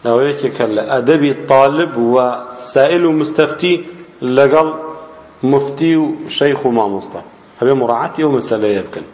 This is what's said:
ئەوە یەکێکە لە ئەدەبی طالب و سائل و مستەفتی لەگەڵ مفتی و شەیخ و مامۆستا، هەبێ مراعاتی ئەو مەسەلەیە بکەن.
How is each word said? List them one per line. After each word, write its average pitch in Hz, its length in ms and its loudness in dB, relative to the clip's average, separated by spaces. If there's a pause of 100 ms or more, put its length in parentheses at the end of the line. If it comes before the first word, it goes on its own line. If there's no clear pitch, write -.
ئەوە 117 240 2
یەکێکە 131 360 -2 (100)
لە 107 160 -2
ئەدەبی 139 420 2 (180)
طالب 143 460 4
و 120 200 2 (560)
سائل 165 320 4
و 165 140 4
مستەفتی 156 560 0 (640)
لەگەڵ 147 300 4 (760)
مفتی 139 520 0
و 156 100 2 (320)
شەیخ 143 280 2
و 123 120 2
مامۆستا، 98 440 -4 (380)
هەبێ 127 220 2
مراعاتی 123 420 -2
ئەو 147 140 2
مەسەلەیە 107 500 -2
بکەن. - 260 -14